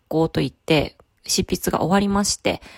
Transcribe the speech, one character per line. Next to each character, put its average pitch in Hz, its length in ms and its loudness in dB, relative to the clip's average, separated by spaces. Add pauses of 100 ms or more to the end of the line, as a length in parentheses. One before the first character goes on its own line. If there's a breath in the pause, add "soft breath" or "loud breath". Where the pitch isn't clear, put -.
稿 160 200 2
と 160 140 -2
い 135 60 -2
っ - 20 -12
て、 - 480 0 (260)
執 - 200 -2
筆 - 260 -4
が - 80 0
終 190 100 0
わ 196 120 2
り 202 80 0
ま 202 160 0
し - 120 -2
て、 - 240 -4 (180 loud breath)